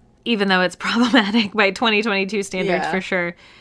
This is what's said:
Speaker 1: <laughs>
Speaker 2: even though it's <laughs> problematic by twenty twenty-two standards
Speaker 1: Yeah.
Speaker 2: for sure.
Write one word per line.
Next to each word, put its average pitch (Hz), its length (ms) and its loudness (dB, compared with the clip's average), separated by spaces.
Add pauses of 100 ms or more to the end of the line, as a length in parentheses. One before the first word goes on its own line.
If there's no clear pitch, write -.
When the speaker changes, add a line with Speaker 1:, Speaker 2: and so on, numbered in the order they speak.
Speaker 1:
<laughs> - 220 -20
Speaker 2:
even 202 220 0
though 185 140 4
it's 180 140 0
<laughs> - 120 -16
problematic 220 680 2
by 208 160 2
twenty 208 320 0
twenty-two 196 400 -2
standards 185 440 -2
Speaker 1:
Yeah. 156 60 -4
Speaker 2:
for 185 100 -2
sure. 175 340 -4 (260)